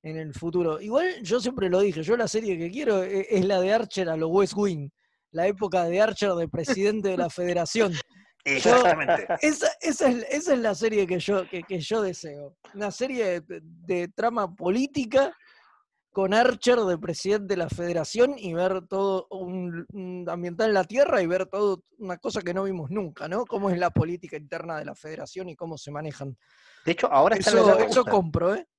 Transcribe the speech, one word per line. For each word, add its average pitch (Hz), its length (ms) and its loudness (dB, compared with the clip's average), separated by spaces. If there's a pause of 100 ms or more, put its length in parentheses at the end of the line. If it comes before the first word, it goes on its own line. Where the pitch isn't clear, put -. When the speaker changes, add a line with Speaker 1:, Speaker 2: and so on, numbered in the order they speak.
Speaker 1:
en 160 140 -10
el 156 160 -8
futuro. 165 480 0
Igual 285 420 0
yo 202 160 0
siempre 214 300 -2
lo 180 120 4
dije, 170 220 2
yo 202 140 2
la 226 120 0
serie 214 280 -2
que 170 140 -6
quiero 220 320 0
e-, 190 260 -2
es 190 160 2
la 190 160 2
de 196 140 2
Archer 196 340 -2
a 160 80 -2
lo 160 120 -2
West 185 280 2
Wing, 175 320 -2 (420)
la 170 180 0
época 185 360 0
de 175 160 0
Archer 214 340 2
de 170 140 -2
presidente 202 600 -2
de 185 80 0
la 175 120 0
Federación. 180 640 0 (260)
Speaker 2:
<laughs> - 260 -20
Exactamente. 175 840 4
Speaker 1:
Yo, 170 120 0
esa, 302 280 2 (120)
esa 302 300 0
es, 240 200 -2
esa 302 220 0
es 254 80 4
la 214 140 0
serie 214 320 2
que 175 120 0
yo, 190 300 0
que, 175 160 -8
que 180 160 -6
yo 214 220 -2
deseo. 151 540 -8 (180)
Una 202 160 -6
serie 226 500 -2
de, 165 220 -14
de 170 460 -6
trama 208 460 -2
política 262 800 0 (800)
con 190 220 0
Archer 240 460 4
de 180 180 0
presidente 196 560 -2
de - 20 -2
la 165 140 -2
Federación 175 680 0
y 196 140 -8
ver 185 340 -2
todo 196 440 -2
un, 180 600 -8
un 180 360 -10
ambiental 175 400 -2
en 208 60 2
la 190 100 2
Tierra 247 380 2
y 170 40 0
ver 185 200 0
todo 196 360 -2 (160)
una 185 200 -10
cosa 185 240 -6
que 175 120 -6
no 190 100 -4
vimos 175 260 -6
nunca, 180 360 -8
¿no? 202 200 -4
Cómo 202 240 -2
es 175 80 0
la 175 120 2
política 170 460 -2
interna 160 420 -10
de 151 60 -10
la 147 100 -12
Federación 160 540 -12
y 160 80 -14
cómo 165 220 -10
se - 120 -14
manejan. 143 460 -10 (480)
Speaker 2:
De 170 80 2
hecho, - 180 0
ahora 156 260 6
está 190 140 2
en - 60 4
la 226 60 8
Speaker 1:
Eso, 208 80 10
Speaker 2:
edad - 100 8
Speaker 1:
eso 220 220 4
Speaker 2:
justa. - 100 0
Speaker 1:
compro, 180 420 2
¿eh? 349 120 -8 (120)